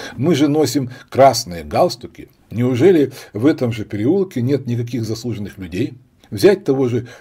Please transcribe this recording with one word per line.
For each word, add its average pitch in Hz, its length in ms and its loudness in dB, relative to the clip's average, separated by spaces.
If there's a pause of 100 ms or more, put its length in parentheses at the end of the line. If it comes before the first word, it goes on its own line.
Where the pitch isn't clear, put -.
(160)
Мы 151 200 2
же 294 120 4
носим 147 420 0 (200)
красные 87 540 4
галстуки. - 640 -4 (220)
Неужели 127 600 2 (220)
в 110 140 0
этом 147 260 0
же 110 120 -8
переулке 139 580 -2
нет 123 240 -2
никаких 120 380 -4
заслуженных 104 540 -8
людей? 92 400 -6 (320)
Взять 185 340 4
того 135 240 0
же 117 200 -4 (120)